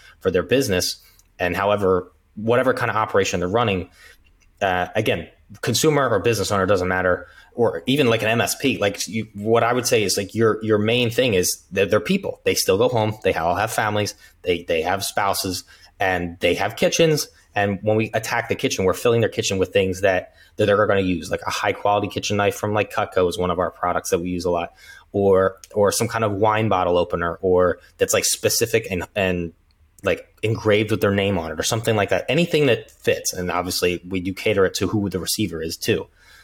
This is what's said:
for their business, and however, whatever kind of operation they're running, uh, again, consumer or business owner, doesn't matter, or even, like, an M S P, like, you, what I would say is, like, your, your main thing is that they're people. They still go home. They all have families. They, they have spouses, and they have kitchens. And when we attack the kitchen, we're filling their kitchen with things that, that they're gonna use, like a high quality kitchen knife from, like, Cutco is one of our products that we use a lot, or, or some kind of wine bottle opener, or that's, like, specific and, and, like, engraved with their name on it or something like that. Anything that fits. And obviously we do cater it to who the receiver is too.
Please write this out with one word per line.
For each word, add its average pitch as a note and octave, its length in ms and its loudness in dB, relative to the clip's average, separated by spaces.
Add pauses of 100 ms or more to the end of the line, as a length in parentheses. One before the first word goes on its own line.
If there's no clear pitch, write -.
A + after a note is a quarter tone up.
(220)
for F#2 100 0
their F2 120 2
business, G#2+ 600 0 (360)
and F2+ 180 -2
however, G2 560 2 (220)
whatever A#2+ 380 2
kind B2 160 -4
of G2+ 60 -2
operation G2 460 0
they're F2+ 80 -2
running, G2+ 400 0 (720)
uh, F2+ 340 0
again, G#2+ 320 -2 (340)
consumer C#3 480 2
or G#2+ 100 2
business G#2 320 0
owner, G2 140 2
doesn't F#2 220 2
matter, F#2 400 0 (260)
or A2 320 0
even, C3+ 220 2
like, A2+ 140 2
an G#2+ 80 0
M A2+ 100 2
S F#2+ 160 -2
P, B2 220 -2
like, G2+ 300 -2
you, G#2+ 260 -6
what A2 300 2
I A#2 100 2
would B2 120 -2
say A2+ 180 2
is, F#2+ 120 0
like, G2 180 -4
your, A2 300 2
your G#2+ 140 4
main A#2 320 2
thing A#2+ 240 0
is F#2 380 0
that G2 180 0
they're G#2+ 100 2
people. - 460 -2
They F#2+ 100 2
still F#2+ 220 2
go A#2 100 4
home. A2 360 0
They F#2 100 2
all E2+ 220 0
have G#2+ 160 -2
families. G#2 440 -2 (280)
They, F2 200 -2
they E2 180 0
have F#2+ 220 -2
spouses, G2 600 -4 (360)
and F2 400 -2
they F2 160 2
have G2 200 -2
kitchens. D#3+ 520 0 (280)
And G2+ 280 0
when G#2+ 120 2
we A2 200 0
attack A2+ 340 -2
the A#2+ 60 -2
kitchen, - 300 -2
we're F2+ 80 4
filling A#2 280 2
their G#2 80 2
kitchen G2 300 -2
with F2+ 120 0
things F#2+ 300 0
that, F#2+ 320 0 (220)
that G#2+ 100 0
they're G2+ 220 4
gonna G2 140 2
use, F2 280 -2
like - 160 -4
a F#2 60 -4
high G#2 200 -2
quality G#2 360 0
kitchen A#2 280 -4
knife G2+ 200 2
from, G#2 180 -4
like, G#2+ 180 0
Cutco F#2 380 0
is E2+ 80 -6
one F2+ 140 0
of F2 80 -2
our F2 100 0
products F2 400 -4
that F#2 100 2
we F2 100 -6
use F2 160 -4
a F2+ 40 -2
lot, E2+ 240 -2 (380)
or, F#2+ 480 2 (160)
or G2+ 160 4
some A2+ 160 -2
kind A2+ 160 -4
of G#2+ 80 0
wine G#2+ 360 2
bottle F2+ 300 2
opener, E2+ 440 -2
or F2+ 360 4 (220)
that's, F#2+ 140 0
like, G2 120 0
specific - 640 -2
and, F2+ 140 -4 (120)
and, F2+ 380 -2 (480)
like, - 400 -4
engraved G#2+ 480 2
with G#2 100 0
their G2+ 140 2
name G2+ 240 0
on D#2+ 140 -4
it D#2 80 -8
or - 40 -4
something A2+ 320 -2
like G2+ 140 0
that. F2+ 180 0
Anything D#3 380 2
that A#2 260 0
fits. - 400 -4
And F2+ 200 -6
obviously F2+ 580 -2
we F#2 100 -4
do F#2 140 -4
cater G2 320 2
it F2+ 100 0
to G2 120 -2
who G2+ 220 -2
the F2+ 100 -4
receiver E2+ 420 -4
is D#2+ 160 -6
too. - 300 -2 (360)